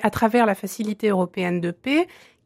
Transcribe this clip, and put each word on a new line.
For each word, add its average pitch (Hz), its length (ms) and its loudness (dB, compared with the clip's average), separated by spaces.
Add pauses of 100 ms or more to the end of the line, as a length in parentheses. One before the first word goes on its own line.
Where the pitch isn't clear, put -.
à 208 80 2
travers 233 340 2
la 208 80 2
facilité 208 540 -6
européenne 180 520 0
de 170 120 -4
paix, 294 360 0 (380)